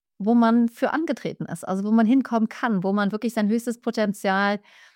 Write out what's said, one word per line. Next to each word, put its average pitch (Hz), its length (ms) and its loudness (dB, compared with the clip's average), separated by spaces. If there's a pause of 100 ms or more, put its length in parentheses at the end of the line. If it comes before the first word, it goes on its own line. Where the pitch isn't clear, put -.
(180)
wo 214 160 0
man 233 340 4
für - 240 -4
angetreten 294 540 -4
ist, - 200 -10
also 196 180 -2
wo 208 60 -2
man 226 160 4
hinkommen 233 420 2
kann, 202 360 -2
wo 196 80 0
man 202 200 0
wirklich 220 220 -4
sein 208 140 0
höchstes 233 320 -2
Potenzial 202 800 -2 (360)